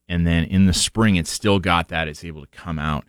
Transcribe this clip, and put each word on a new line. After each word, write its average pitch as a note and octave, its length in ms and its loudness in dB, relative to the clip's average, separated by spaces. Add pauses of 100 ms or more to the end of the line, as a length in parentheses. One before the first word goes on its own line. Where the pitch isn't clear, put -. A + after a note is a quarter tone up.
and F2 160 0
then E2 200 2
in F#2+ 220 4
the F2+ 60 4
spring G#2+ 440 2
it's E2 140 -2
still G2+ 280 0
got E2+ 300 0
that. E2 180 -4
It's D#2 180 -12
able D#2 180 -14
to C#2+ 60 -20
come E2 300 -10
out, D2 300 -4